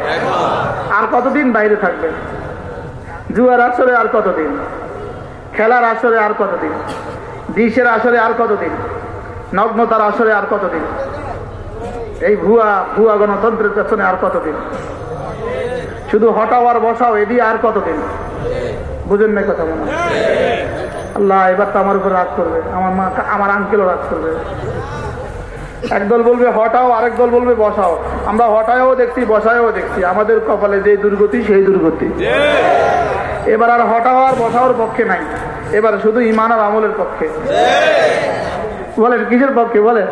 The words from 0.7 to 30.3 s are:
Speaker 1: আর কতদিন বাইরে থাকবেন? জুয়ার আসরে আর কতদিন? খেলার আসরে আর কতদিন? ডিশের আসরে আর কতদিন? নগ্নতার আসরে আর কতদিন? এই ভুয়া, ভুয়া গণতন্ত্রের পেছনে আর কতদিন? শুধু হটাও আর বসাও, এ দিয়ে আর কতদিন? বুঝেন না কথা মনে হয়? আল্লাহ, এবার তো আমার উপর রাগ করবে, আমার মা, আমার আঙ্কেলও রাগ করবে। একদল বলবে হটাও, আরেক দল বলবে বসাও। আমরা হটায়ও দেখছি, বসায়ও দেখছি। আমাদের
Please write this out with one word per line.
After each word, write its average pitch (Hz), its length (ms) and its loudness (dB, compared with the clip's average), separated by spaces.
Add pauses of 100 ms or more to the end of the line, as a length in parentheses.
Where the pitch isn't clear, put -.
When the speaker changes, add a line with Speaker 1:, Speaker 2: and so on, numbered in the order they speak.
Speaker 1:
আর 214 220 0
কতদিন 262 400 2
বাইরে 214 240 2
থাকবেন? 170 340 -2 (1300)
জুয়ার 247 240 4
আসরে 247 360 2
আর 226 160 2
কতদিন? 160 460 0 (1000)
খেলার 240 280 4
আসরে 226 340 2
আর 208 200 2
কতদিন? 170 340 -2 (800)
ডিশের 233 320 2
আসরে 240 320 2
আর 226 200 2
কতদিন? 202 320 0 (840)
নগ্নতার 220 460 2
আসরে 214 320 2
আর 202 180 0
কতদিন? 170 340 -2 (1400)
এই 208 100 2
ভুয়া, 202 480 2 (120)
ভুয়া 208 200 4
গণতন্ত্রের 208 580 0
পেছনে 208 300 0
আর 185 180 2
কতদিন? 175 320 -2 (1600)
শুধু 214 200 2
হটাও 226 360 2
আর 240 140 2
বসাও, 226 360 0
এ 208 100 0
দিয়ে 240 160 2
আর 220 200 2
কতদিন? 185 360 0 (1080)
বুঝেন 208 220 2
না 202 120 0
কথা 170 220 -2
মনে 160 180 -4
হয়? - 120 -4 (1200)
আল্লাহ, 190 260 4 (100)
এবার 196 220 2
তো 208 60 0
আমার 196 180 2
উপর 190 160 0
রাগ 180 140 2 (100)
করবে, 165 240 0 (120)
আমার 185 220 0
মা, 190 160 0 (180)
আমার 196 220 0
আঙ্কেলও 202 340 0
রাগ 175 260 0
করবে। 160 200 -4 (1600)
একদল 208 320 2
বলবে 240 260 4
হটাও, 233 420 2
আরেক 233 260 2
দল 240 140 4
বলবে 247 240 4
বসাও। 208 400 2 (320)
আমরা 220 200 2
হটায়ও 233 480 4
দেখছি, 247 340 0
বসায়ও 226 440 4
দেখছি। 185 320 -4
আমাদের 208 320 2 (120)